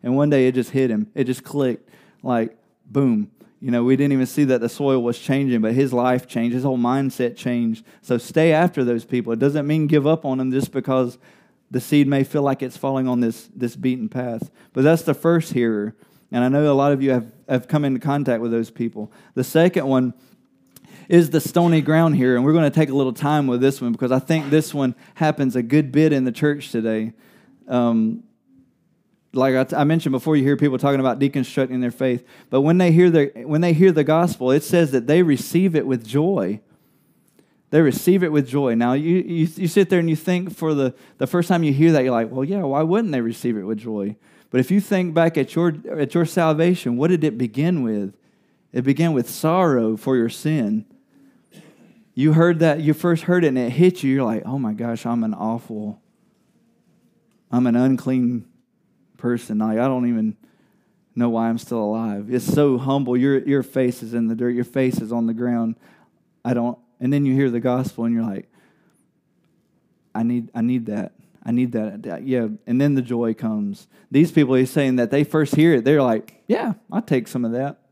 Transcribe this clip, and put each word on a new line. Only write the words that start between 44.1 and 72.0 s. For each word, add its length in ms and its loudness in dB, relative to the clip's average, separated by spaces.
But 100 0
if 120 0
you 100 4
think 320 -2
back 240 2
at 160 -2
your, 220 0
at 200 -4
your 100 2
salvation, 720 0
what 120 2
did 140 2
it 140 -2
begin 460 -2
with? 320 -4
It 80 -2
began 320 2
with 160 -2
sorrow 680 0
for 200 -2
your 140 0
sin. 560 -2
You 180 2
heard 240 4
that, 220 2
you 160 2
first 300 -2
heard 180 2
it 60 4
and 100 0
it 100 -2
hit 320 2
you. 100 0
You're 140 0
like, 220 -2
"Oh 100 -6
my 160 -4
gosh, 320 -6
I'm 180 -2
an 120 -4
awful, 640 -8
I'm 160 0
an 80 2
unclean 720 0
person. 420 -4
Like, 180 -2
I 100 0
don't 200 -2
even 300 -2
know 160 0
why 200 -2
I'm 100 -2
still 240 -6
alive." 500 -6
It's 180 -2
so 280 2
humble. 360 -2
Your, 220 2
your 240 0
face 400 -4
is 140 -12
in 120 -2
the 80 -2
dirt. 140 -2
Your 140 -2
face 360 -2
is 120 -8
on 160 -2
the 60 -2
ground. 420 -4
I 120 -2
don't, 240 -4
and 140 0
then 120 0
you 100 0
hear 160 2
the 80 -2
gospel 460 -2
and 100 0
you're 100 -2
like, 240 -8
"I 80 -2
need, 320 -2
I 60 -4
need 260 -2
that. 260 -6
I 60 -4
need 220 0
that." 300 -6